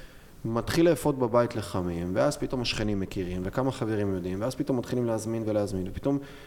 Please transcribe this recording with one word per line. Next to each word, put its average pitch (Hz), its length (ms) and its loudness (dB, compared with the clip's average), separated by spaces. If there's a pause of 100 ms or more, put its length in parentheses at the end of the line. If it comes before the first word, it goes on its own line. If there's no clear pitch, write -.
(440)
שמתחיל 117 460 4
לאפות 147 280 2
בבית 120 380 4
לחמים, 90 580 -2
ואז 135 220 2
פתאום 131 240 -2
השכנים 107 400 0
מכירים, 92 440 -2
וכמה 131 280 0
חברים 107 420 0
יודעים, 92 260 -2
ואז 127 140 -2
פתאום 139 240 0
מתחילים 123 280 0
להזמין 113 400 -2
ולהזמין, 101 440 0
ופתאום, 143 280 0 (280)